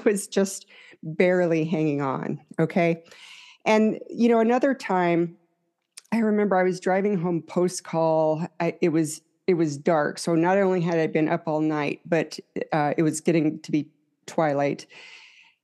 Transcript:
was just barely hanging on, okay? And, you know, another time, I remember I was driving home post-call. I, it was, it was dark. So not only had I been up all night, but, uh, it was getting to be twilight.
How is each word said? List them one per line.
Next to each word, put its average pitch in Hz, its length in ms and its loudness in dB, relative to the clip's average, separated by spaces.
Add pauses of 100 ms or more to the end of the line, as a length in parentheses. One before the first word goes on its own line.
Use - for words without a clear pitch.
was 208 200 0
just - 400 -2 (380)
barely 170 600 2
hanging 156 360 -2
on, - 380 -4 (180)
okay? 165 460 0 (600)
And, 220 340 2 (100)
you 233 200 2
know, 233 100 4
another 247 340 2
time, 170 600 0 (800)
I 226 60 0
remember 208 360 2
I 185 80 4
was 185 160 0
driving 196 380 0
home 170 240 -2
post-call. 160 1080 -2 (140)
I, 170 180 -2
it 175 100 2
was, 151 320 -2 (240)
it 185 100 2
was 151 220 0
dark. 151 400 0
So 170 180 -2
not 175 220 2
only 185 220 2
had 170 180 0
I 160 100 2
been 156 200 0
up 165 200 -2
all 156 120 -2
night, 151 460 -2
but, 160 340 -2 (320)
uh, 147 260 2
it 165 60 2
was 156 160 0
getting 156 400 0
to - 140 -8
be 143 160 -2 (360)
twilight. 143 600 -2 (800)